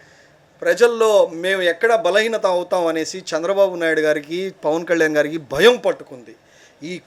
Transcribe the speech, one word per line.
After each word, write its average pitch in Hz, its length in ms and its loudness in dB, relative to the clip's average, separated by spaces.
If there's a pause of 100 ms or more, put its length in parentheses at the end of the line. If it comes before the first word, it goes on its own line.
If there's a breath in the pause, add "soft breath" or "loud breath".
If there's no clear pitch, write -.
(640 soft breath)
ప్రజల్లో 214 640 2
మేము 180 360 -4
ఎక్కడ 202 320 2
బలహీనత 214 520 0
అవుతాం 180 400 0
అనేసి 160 320 -4
చంద్రబాబు 185 580 0
నాయుడు 160 240 0
గారికి, 156 540 -2 (100)
పవన్ 160 220 -2
కళ్యాణ్ 160 300 0
గారికి 147 220 -2
భయం 160 380 2
పట్టుకుంది. 135 580 -8 (480 soft breath)
ఈ 170 240 -12